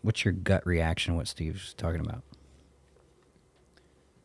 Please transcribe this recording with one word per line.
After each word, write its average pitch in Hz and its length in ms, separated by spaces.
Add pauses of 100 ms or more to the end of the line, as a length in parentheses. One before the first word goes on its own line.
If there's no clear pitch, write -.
what's - 220
your 95 80
gut 90 340
reaction, 82 500
what - 120
Steve's 80 460
talking 82 260
about? 78 220 (2000)